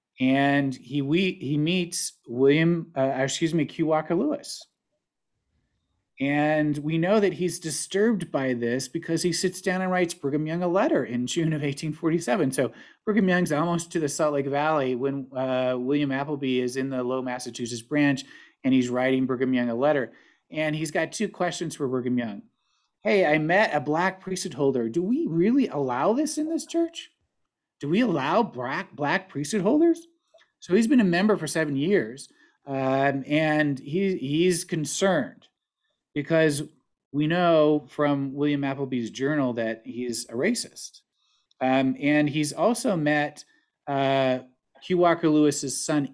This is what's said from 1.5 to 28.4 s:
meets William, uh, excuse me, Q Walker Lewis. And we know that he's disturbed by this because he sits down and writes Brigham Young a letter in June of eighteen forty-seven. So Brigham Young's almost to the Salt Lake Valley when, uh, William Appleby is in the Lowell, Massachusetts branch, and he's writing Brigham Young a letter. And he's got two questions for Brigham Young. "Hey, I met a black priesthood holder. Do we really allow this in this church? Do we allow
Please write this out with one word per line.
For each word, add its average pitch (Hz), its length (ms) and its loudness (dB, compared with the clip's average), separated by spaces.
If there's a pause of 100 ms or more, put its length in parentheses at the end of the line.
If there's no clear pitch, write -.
meets 175 560 -2 (120)
William, 160 720 2
uh, 135 220 0
excuse 139 360 -2
me, 156 120 2
Q 151 220 -4
Walker 156 280 0
Lewis. - 500 -4 (1500)
And 147 600 0
we 156 180 -2
know 185 220 2
that 190 140 2
he's 170 260 -4
disturbed 190 720 -2
by 131 240 0
this 120 320 -2
because 165 340 -4
he 175 100 0
sits 180 300 -4
down 185 220 -2
and 185 80 -2
writes 180 240 0
Brigham 151 320 -2
Young 170 160 -4
a 175 40 0
letter 190 380 2
in 123 220 -4
June 160 260 0
of 147 100 -4
eighteen 147 300 -4
forty-seven. 165 580 0
So 131 200 0 (340)
Brigham 202 240 2
Young's 180 220 2
almost 165 400 -2
to 175 80 -2
the 147 100 0
Salt 151 240 0
Lake 143 140 -2
Valley 143 480 0
when, 139 360 -4
uh, 127 460 -2
William 139 340 0
Appleby 135 480 -2
is 127 160 -2
in 135 140 -4
the 131 140 -4
Lowell, 127 180 -2
Massachusetts 123 600 -8
branch, 143 420 0 (380)
and 131 100 2
he's 123 160 4
writing 131 380 0
Brigham 127 260 0
Young 123 160 0
a 117 60 -2
letter. 135 360 0 (380)
And 156 260 -4
he's 156 140 -4
got 160 220 -2
two 208 180 -4
questions 170 460 -6
for 143 120 -4
Brigham 123 300 -2
Young. 107 240 -6 (600)
"Hey, 208 220 2
I 156 140 4
met 170 380 2
a 147 40 2
black 165 400 -2
priesthood 180 360 -8
holder. 127 340 0
Do 165 140 -2
we 262 240 -2
really 208 400 2
allow 139 460 0
this 294 260 -2
in 311 100 -4
this 330 160 -4
church? - 460 -4 (680)
Do 143 100 -6
we 190 120 2
allow 170 400 0